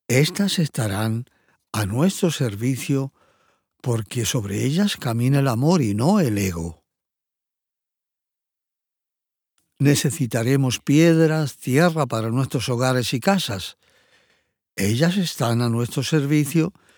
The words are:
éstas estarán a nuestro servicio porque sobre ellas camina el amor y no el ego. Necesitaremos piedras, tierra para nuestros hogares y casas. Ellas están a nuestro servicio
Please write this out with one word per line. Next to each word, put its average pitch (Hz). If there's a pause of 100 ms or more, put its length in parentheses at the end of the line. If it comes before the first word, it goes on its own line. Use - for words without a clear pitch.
éstas 175
estarán 113 (480)
a 107
nuestro 156
servicio 131 (680)
porque 113
sobre 104
ellas 180
camina 123
el 139
amor 139
y 101
no 151
el 110
ego. 85 (3000)
Necesitaremos 131
piedras, 156
tierra 156
para 113
nuestros 127
hogares 127
y 127
casas. 160 (1000)
Ellas 123
están 120
a 120
nuestro 117
servicio 151 (240)